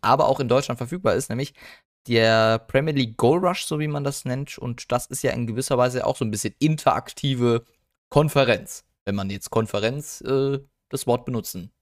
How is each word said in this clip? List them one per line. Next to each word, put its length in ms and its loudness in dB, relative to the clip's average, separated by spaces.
aber 260 4
auch 120 0
in 80 -2
Deutschland 280 0
verfügbar 380 -2
ist, 160 -2
nämlich 240 -6
der 520 4
Premier 340 -2
League 240 -2
Goal 220 4
Rush, 260 0
so 160 -4
wie 80 -2
man 160 -4
das 220 -6
nennt. 320 -6
Und 340 -6
das 140 -2
ist 160 -8
ja 80 2
in 160 -4
gewisser 320 -2
Weise 280 0
auch 100 0
so 100 -2
ein 40 -2
bisschen 280 -4
interaktive 1080 0
Konferenz, 760 2
wenn 80 -2
man 160 -4
jetzt 200 -10
Konferenz, 720 -2
äh, 380 0
das 160 -4
Wort 180 4
benutzen 460 -6